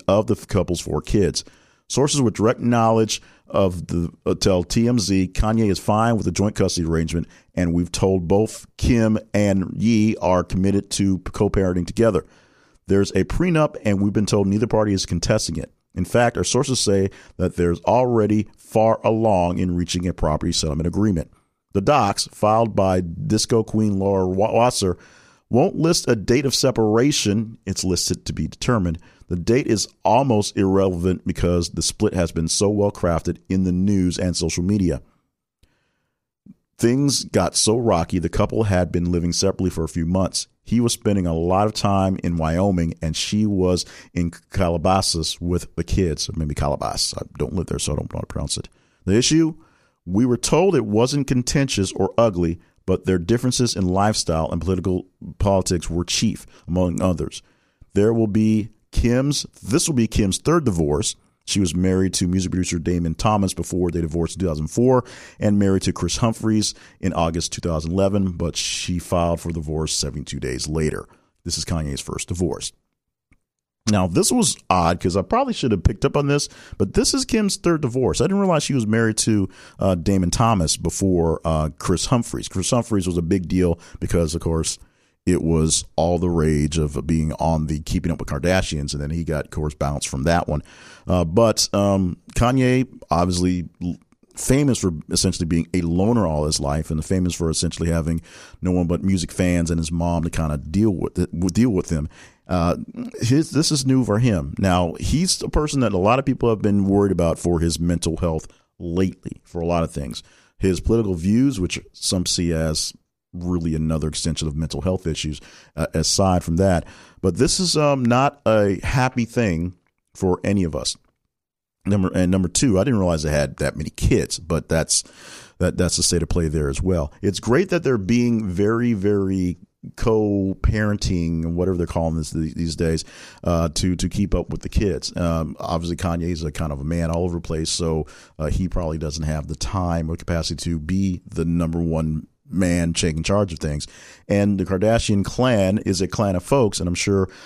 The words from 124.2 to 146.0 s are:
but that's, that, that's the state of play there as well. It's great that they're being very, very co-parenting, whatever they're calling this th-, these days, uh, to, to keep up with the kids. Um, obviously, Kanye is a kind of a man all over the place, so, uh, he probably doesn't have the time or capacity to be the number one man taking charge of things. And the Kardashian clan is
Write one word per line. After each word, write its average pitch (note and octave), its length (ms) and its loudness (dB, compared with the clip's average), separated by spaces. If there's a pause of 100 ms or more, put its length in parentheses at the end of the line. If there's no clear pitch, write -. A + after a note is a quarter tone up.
but E2 320 -4
that's, - 340 0 (540)
that, F2+ 180 0
that's E2+ 220 0
the E2+ 40 -2
state E2 200 0
of E2 80 -4
play E2+ 180 0
there D2+ 220 -2
as C2+ 100 -6
well. E2+ 400 -2
It's G2 200 -2
great D#3 280 2
that F3 140 -2
they're B2+ 160 0
being A2+ 500 0
very, A2+ 460 0
very F#2+ 640 0 (380)
co-parenting, G2 1600 0
whatever F2+ 240 0
they're E2+ 100 -2
calling E2 300 -2
this D#2 160 -6
th-, D#2+ 220 -4
these E2 220 -4
days, E2 280 -2 (400)
uh, E2+ 300 0
to, F#2 200 0
to F2 140 -2
keep G2 260 -2
up F2+ 160 -2
with D#2+ 120 -8
the - 60 -8
kids. - 480 -2
Um, E2 440 -2
obviously, E2+ 360 -4
Kanye E2+ 340 -2
is E2 120 -4
a D#2 80 -4
kind D#2 220 -4
of C#2 80 -8
a C#2 40 -8
man E2 260 -2
all E2+ 140 -2
over F2 120 -4
the E2 60 -6
place, D#2+ 280 -4
so, D#2+ 360 -2 (320)
uh, D#2 80 -4
he F2 220 -2
probably D#2+ 300 -4
doesn't D#2 260 -6
have D2+ 220 -4
the D2+ 80 -8
time E2+ 560 -4
or E2+ 60 -6
capacity E2 480 -4
to E2+ 140 -2
be F2+ 480 -2
the E2 180 -6
number E2+ 360 0
one D#2+ 460 -2 (240)
man F2 440 0
taking D#2+ 280 -2
charge G2 300 0
of D#2+ 60 -12
things. D2 280 -4 (400)
And G2+ 320 2
the F#2 60 0
Kardashian G2+ 580 2
clan G#2+ 560 2
is F#2+ 220 -2